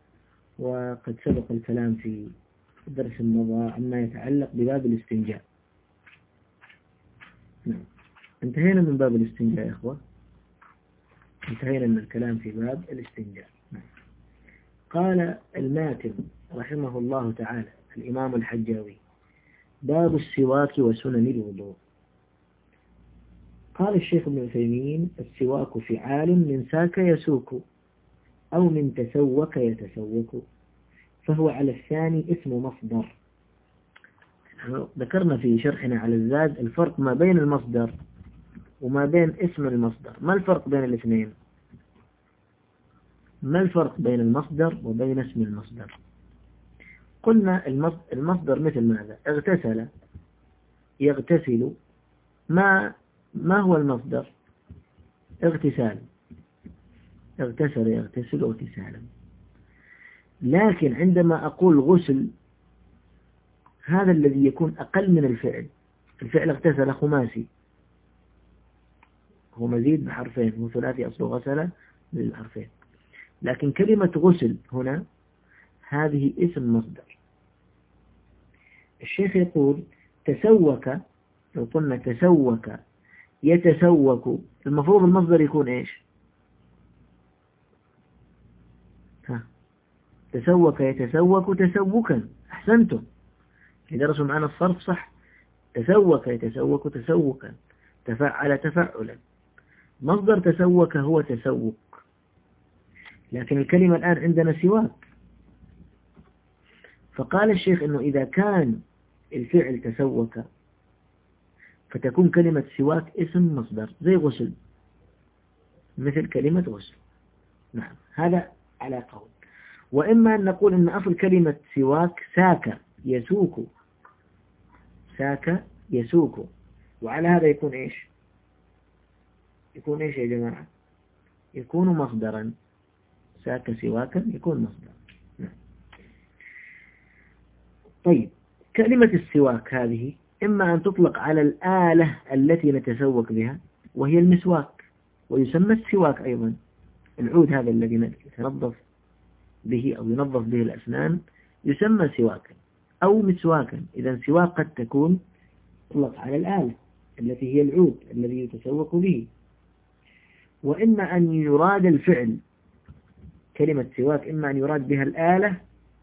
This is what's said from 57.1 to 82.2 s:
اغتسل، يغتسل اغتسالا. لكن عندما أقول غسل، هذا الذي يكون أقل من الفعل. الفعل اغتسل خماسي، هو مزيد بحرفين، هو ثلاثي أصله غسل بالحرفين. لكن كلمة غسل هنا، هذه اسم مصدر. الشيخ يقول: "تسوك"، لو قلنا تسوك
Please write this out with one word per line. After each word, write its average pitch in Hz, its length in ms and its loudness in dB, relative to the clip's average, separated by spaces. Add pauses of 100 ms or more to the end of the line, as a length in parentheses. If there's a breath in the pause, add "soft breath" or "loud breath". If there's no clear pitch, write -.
اغتسل، 123 460 -2
يغتسل 113 540 -4
اغتسالا. 113 600 -8 (1400 soft breath)
لكن 160 520 2
عندما 165 520 2
أقول 160 340 4
غسل، 143 480 2 (1600)
هذا 185 280 2
الذي 143 340 4
يكون 156 320 0
أقل 190 320 0
من 160 140 6
الفعل. 120 420 -4 (560)
الفعل 151 280 0
اغتسل 135 420 0
خماسي، 135 540 -2 (2000)
هو 117 120 -6
مزيد 127 380 0
بحرفين، 117 560 -4
هو 117 80 -6
ثلاثي 123 380 -6
أصله 117 200 -8
غسل 135 420 -6 (440 soft breath)
بالحرفين. 113 560 -10 (720 soft breath)
لكن 139 300 -2
كلمة 196 440 2
غسل 156 400 2 (160)
هنا، 131 320 -6 (840 soft breath)
هذه 143 500 -2
اسم 131 380 0
مصدر. - 420 -8 (1800 soft breath)
الشيخ 190 340 -4
يقول: 160 460 2 (420 soft breath)
"تسوك"، 156 640 4 (640)
لو 120 200 -6
قلنا 147 220 0
تسوك 127 720 2 (720 soft breath)